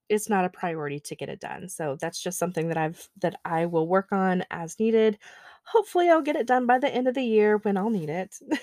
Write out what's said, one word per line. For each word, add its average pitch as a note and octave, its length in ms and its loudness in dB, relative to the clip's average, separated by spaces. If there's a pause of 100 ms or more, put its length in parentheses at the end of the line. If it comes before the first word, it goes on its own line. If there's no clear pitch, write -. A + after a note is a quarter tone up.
it's G#3 200 0
not F#3+ 160 2
a F3+ 60 -2
priority D3+ 500 -6
to - 160 -12
get C#3 120 -8
it - 120 -10
done. - 280 -10
So D#3 320 -6
that's E3 220 -8
just F3+ 160 -6
something E3+ 300 -2
that D#3+ 100 -2
I've, D#3+ 300 -4 (140)
that F3 220 -2
I E3+ 220 0
will E3 220 0
work F#3+ 240 2
on F#3+ 380 0
as E3 280 -10
needed. A3 400 4 (480)
Hopefully, F4+ 440 2
I'll E4 120 4
get D4 140 -2
it B3+ 100 -2
done B3+ 200 2
by B3 120 6
the B3+ 160 0
end B3+ 140 0
of B3 60 0
the C4+ 80 -2
year G#3+ 360 4
when G3+ 180 0
I'll G3 140 0
need E3+ 200 -2
it. F#3 280 -6 (240)